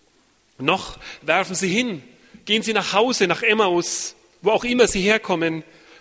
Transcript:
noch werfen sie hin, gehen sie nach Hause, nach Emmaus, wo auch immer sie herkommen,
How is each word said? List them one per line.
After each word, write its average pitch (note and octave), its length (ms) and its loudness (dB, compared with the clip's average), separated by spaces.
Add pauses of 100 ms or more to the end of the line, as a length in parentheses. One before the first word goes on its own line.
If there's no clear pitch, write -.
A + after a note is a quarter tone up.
(580)
noch D3 400 -4 (240)
werfen F3+ 320 -2
sie F#3 160 0
hin, G3+ 320 -2 (440)
gehen G#3+ 180 0
sie A3 100 -2
nach G3 200 -2
Hause, G#3+ 340 2
nach E3+ 160 -2
Emmaus, G#3 720 0 (260)
wo F3+ 80 -2
auch G#3+ 140 2
immer B3 240 4
sie F#3 160 0
herkommen, E3+ 600 0 (380)